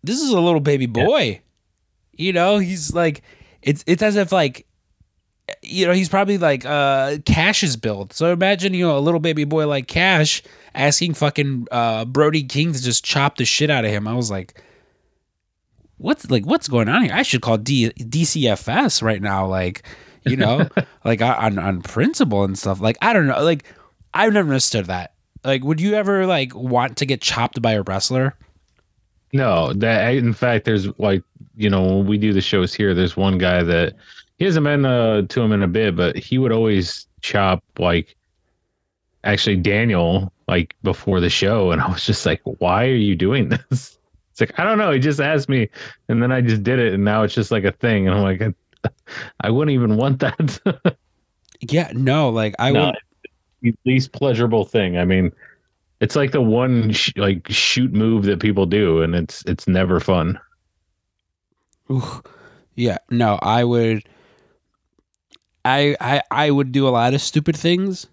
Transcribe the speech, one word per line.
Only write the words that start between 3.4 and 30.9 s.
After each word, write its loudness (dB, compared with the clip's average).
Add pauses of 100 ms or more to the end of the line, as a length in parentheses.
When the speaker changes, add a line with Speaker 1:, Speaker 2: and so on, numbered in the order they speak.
Speaker 1:
it's, -2
it's 2
as 2
if, 0
like, 0 (960)
you -2
know, 4
he's 2
probably, 2
like, 0
uh, 0
Cash's 2
build. -6
So 0
imagine, 0
you 0
know, 2
a 0
little 0
baby -2
boy 0
like -2
Cash 2 (320)
asking 0
fucking, -2
uh, 0
Brody 2
King -2
to -6
just -2
chop 0
the -2
shit 0
out 0
of 0
him. -4
I -4
was -4
like, -10 (1400)
"What's, -4
like, 0
what's -2
going 2
on 2
here? 0
I 0
should -2
call 2
D-, 0
D -4
C -2
F -2
S 0
right -2
now." -2
Like, -4 (420)
you 0
know, 2 (180)
Speaker 2:
<laughs> -20
Speaker 1:
like, 0
on, 0
on -2
principle 0
and -2
stuff. -4
Like, 0
I 2
don't 4
know. 0
Like, 0 (500)
I've 2
never 2
understood 0
that. -8 (320)
Like, 0
would -2
you 0
ever, 0
like, -2
want -2
to -2
get -2
chopped -2
by 2
a 0
wrestler? -2 (960)
Speaker 2:
No, 2
that, 2
I, 2
in 2
fact, 0
there's, 0 (120)